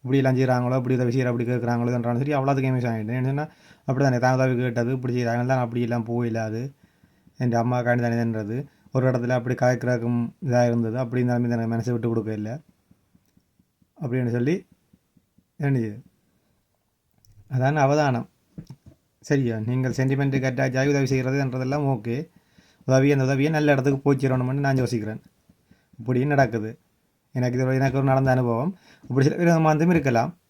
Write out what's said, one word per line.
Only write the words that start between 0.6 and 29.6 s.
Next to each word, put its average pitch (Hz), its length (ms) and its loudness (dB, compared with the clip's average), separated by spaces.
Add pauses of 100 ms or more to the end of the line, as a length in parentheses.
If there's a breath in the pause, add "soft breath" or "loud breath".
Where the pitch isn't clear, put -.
இப்படி 127 180 0
உதவி 123 160 0
செய்கிற, 127 180 0
அப்படி 120 200 -2
கேட்குறாங்களோன்றாலும் 120 680 -2
சரி, 143 160 -2
அவ்வளோத்துக்கு 135 380 0
எமோஷன் 123 200 0
ஆகிட்டேன். 110 260 -4
என்ன 127 60 -2
சொன்னால், 143 280 -4 (340 soft breath)
அப்படி 139 200 0
தானே 127 120 2
தான் 127 180 2
உதவி 127 200 2
கேட்டது, 120 360 -2
இப்படி 123 220 -4
செய்கிறாங்க 120 320 -2
தான் 127 180 0
அப்படி 120 180 -4
எல்லாம் 117 240 -2
போயிடாது, 113 560 -4 (760 soft breath)
என் 123 140 0
அம்மாக்காண்டி 120 500 0
தானே 120 140 0
இதுன்றது, 113 500 -4 (260 soft breath)
ஒரு 127 200 2
இடத்துல 123 180 -2
அப்படி 123 260 -2
காய்க்கிறதுக்கும் 120 760 0 (120)
இதாக 123 200 4
இருந்தது, 117 320 0
அப்படி 127 260 -2
இருந்தாலுமே 123 260 0
எனக்கு 117 240 -2
மனசை 117 180 -2
விட்டு 120 160 -2
கொடுக்க 110 260 -2
இல்லை 107 220 -6 (1400)
அப்படின்னு 123 340 -2
சொல்லி 135 360 -2 (920)
என்னது 127 320 -2 (1600)
அதான் 131 240 0
அவதானம். 139 540 2 (880)
சரியா, 123 380 0
நீங்கள் 123 340 -2
சென்டிமெண்ட்டுக்கு 135 580 0
அட்டாச் 131 280 -2
ஆகி 139 120 2
உதவி 139 160 2
செய்கிறதுன்றதெல்லாம் 131 800 -2
ஓகே, 120 440 -4 (560 soft breath)
உதவி, 135 260 4
அந்த 139 120 4
உதவியை 139 280 2
நல்ல 151 200 2
இடத்துக்கு 139 280 2
போய் 139 180 2
சேரணும்னு 131 500 0
நான் 131 140 2
யோசிக்கிறேன். 110 400 -4 (760 soft breath)
இப்படியும் 123 320 0
நடக்குது. 117 500 0 (560)
எனக்கு 123 220 -2
இது, 131 180 0
எனக்கு 135 220 2
ஒரு 139 140 2
நடந்த 135 200 4
அனுபவம். 127 400 0 (360 loud breath)
இப்படி 135 180 2
சில 160 120 2
பேர் 170 180 4
ஏமாந்தும் 160 400 4